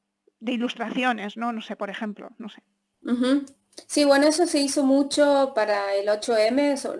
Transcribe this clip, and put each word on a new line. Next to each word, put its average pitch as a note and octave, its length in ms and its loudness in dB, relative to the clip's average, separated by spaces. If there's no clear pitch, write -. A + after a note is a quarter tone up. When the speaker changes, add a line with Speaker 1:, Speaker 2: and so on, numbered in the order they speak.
Speaker 1:
de A3+ 120 -6
ilustraciones, A#3 840 -4
¿no? A#3 160 -6
No A3 80 -8
sé, G3+ 160 -12
por G3 120 -8
ejemplo, G#3 480 -10
no G#3+ 120 -14
sé. - 120 -20
Speaker 2:
Ujú. B3+ 420 0
Sí, D4 160 2
bueno, C#4 240 6
eso D#4+ 180 2
se D#4+ 140 0
hizo C#4 240 0
mucho C#4 720 2
para G3+ 400 0
el G3+ 140 -2
ocho G#3+ 280 0
M, C4 380 2
so-, B3+ 240 -6